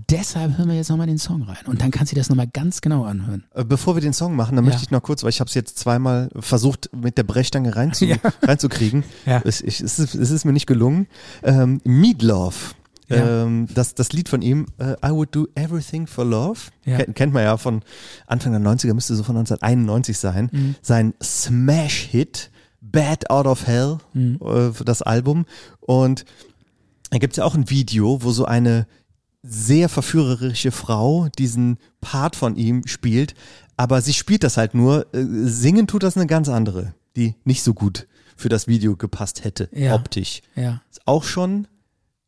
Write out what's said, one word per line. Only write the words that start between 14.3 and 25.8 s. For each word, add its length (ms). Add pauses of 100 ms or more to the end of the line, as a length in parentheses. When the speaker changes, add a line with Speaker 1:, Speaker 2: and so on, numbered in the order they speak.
Speaker 2:
ihm, 240 (120)
äh, 140 (140)
I 40
Would 240
Do 200
Everything 520
for 180
Love. 360 (240)
Speaker 1:
Ja. 140
Speaker 2:
Ken-, 160
kennt 180
man 100
ja 140
von 260 (440)
Anfang 260
der 80
neunziger, 340
müsste 220
so 60
von 120
neunzehnhunderteinundneunzig 840
sein. 340
Speaker 1:
Mhm. 300
Speaker 2:
Sein 400
Smash-Hit, 1300 (300)
Bat 500
Out 160
of 200
Hell, 320 (160)
Speaker 1:
Mhm. 300
Speaker 2:
äh, 400
das 180
Album. 440 (340)